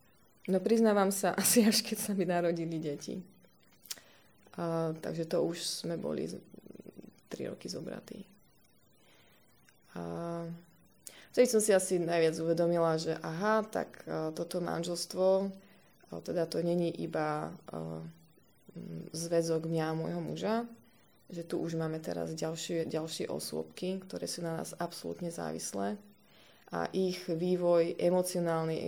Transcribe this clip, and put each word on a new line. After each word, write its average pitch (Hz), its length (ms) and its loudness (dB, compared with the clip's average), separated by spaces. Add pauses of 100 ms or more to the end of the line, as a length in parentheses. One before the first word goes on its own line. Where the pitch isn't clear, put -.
(520)
No, 185 80 4
priznávam 202 500 6
sa, 196 260 2
<laughs> 196 60 0
asi 226 220 8
až 220 160 6
keď - 180 -4
sa - 140 -4
mi 190 160 2
narodili 170 480 2
deti. 156 480 -4 (1400)
A, 165 340 -2
takže 160 320 -4
to 165 220 2
už 170 160 -4
sme - 320 -4
boli - 320 -4
z-, 185 160 -8 (880)
tri - 160 -6
roky - 240 -10
zobratí. - 560 -10 (1600)
A 180 100 -8 (1300)
vtedy 254 160 8
som 214 160 4
si 214 80 4
asi 185 280 4
najviac 165 360 4
uvedomila, 165 640 4
že 160 160 -2
aha, 208 480 0
tak, - 400 -6
a, 160 280 -4
toto 170 280 -4
manželstvo, 180 880 2 (640)
a 170 80 -8
teda 170 240 -2
to 165 160 -2
není 170 320 2
iba, 160 640 -4 (100)
a, 160 380 -8 (720)
mm, 165 400 -12
zväzok 165 520 0
mňa 160 200 0
a 160 80 -2
môjho 165 240 -2
muža, 165 360 -2 (760)
že 170 160 -8
tu - 160 -2
už 165 160 -2
máme 160 240 -2
teraz 165 320 -4
ďalšie, 160 480 -4
ďalšie 160 480 -4
osôbky, 160 720 -6
ktoré 180 240 -8
sú - 160 -6
na 165 160 -4
nás 160 160 -8
absolútne 170 560 -6
závislé. 196 640 -4 (720)
A 170 240 -2
ich 185 320 0
vývoj 175 720 4
emocionálny, 175 800 2 (120)